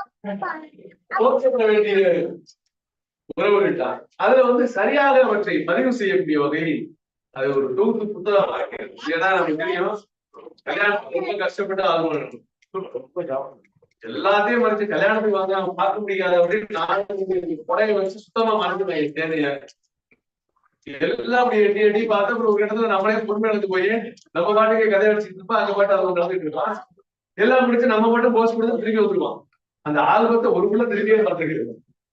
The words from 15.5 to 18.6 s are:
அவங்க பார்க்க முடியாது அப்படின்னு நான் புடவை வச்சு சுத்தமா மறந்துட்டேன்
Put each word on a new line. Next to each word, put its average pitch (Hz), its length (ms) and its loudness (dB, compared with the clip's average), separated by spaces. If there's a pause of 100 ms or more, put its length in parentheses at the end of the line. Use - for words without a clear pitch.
அவங்க 180 180 -4
பார்க்க 196 300 -2
முடியாது 185 340 0
அப்படின்னு 208 400 0
நான் 180 260 -2 (600)
புடவை 214 300 0
வச்சு 196 300 -4
சுத்தமா 226 300 -2
மறந்துட்டேன் 180 480 -4